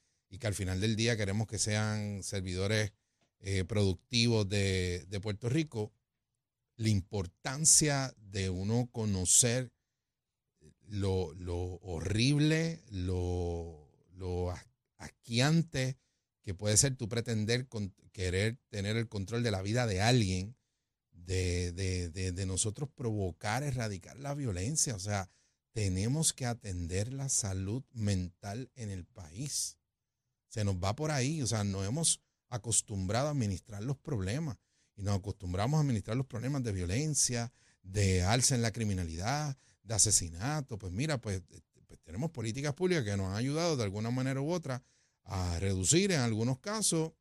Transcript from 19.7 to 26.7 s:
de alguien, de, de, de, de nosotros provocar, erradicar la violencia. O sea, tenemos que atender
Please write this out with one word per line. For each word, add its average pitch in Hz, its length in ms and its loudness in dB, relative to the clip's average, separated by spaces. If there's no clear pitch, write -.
de 95 160 0
alguien, 104 540 4
de, 90 600 -2
de, 90 380 -4
de, 92 220 -4
de 95 140 -4
nosotros 95 500 -2
provocar, 107 680 -2
erradicar 113 560 -6
la 143 140 -6
violencia. 131 600 0
O 95 40 -6
sea, 98 300 -2
tenemos 107 600 2
que 127 120 -6
atender 101 680 -4